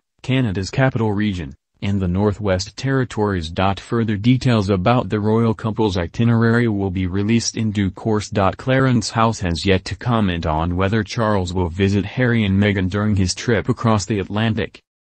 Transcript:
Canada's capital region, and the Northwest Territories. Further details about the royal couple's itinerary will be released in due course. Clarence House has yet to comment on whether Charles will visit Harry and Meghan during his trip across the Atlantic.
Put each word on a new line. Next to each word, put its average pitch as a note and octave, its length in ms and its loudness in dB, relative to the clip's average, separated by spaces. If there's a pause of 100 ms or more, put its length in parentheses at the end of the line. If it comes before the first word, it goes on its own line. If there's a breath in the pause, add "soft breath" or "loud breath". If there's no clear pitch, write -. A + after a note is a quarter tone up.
(220)
Canada's G#2+ 480 -2
capital A2+ 420 0
region, F#2+ 400 -2 (280)
and G2 200 -2
the F#2+ 60 -2
Northwest G2 720 0
Territories. G#2 760 -2 (260)
Further A2+ 380 -2
details A#2 540 2
about G2+ 380 2
the G#2+ 100 -2
royal A2 340 2
couple's G#2+ 440 -2
itinerary A#2 720 2
will G2 240 -2
be F#2 160 -2
released G#2 480 0
in A2 160 -2
due G2 180 0
course. G#2+ 420 -2 (240)
Clarence C3 540 0
House A2+ 300 0
has E2+ 260 -2
yet F#2 200 2
to - 100 -8
comment G2 500 0
on E2 300 -2
whether G2 260 0
Charles G2+ 500 -2
will F2+ 160 0
visit G2 360 0
Harry A#2 400 0
and G2 120 2
Meghan G2 320 2
during G#2 280 0
his F#2 180 0
trip G#2 340 -2
across A2 380 0
the G#2 140 -2
Atlantic. G#2 600 -4 (300)